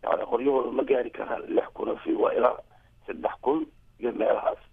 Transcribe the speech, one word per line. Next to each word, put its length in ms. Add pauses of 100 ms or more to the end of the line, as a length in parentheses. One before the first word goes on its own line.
Yacni 220
qoryahooda 460
ma 120
gaari 280
karaan 360
lix 260
kun 160
oo 140
feet, 140
waa 160
ilaa 240 (500)
saddex 340
kun 240 (340)
iyo 120
meelahaas. 480 (140)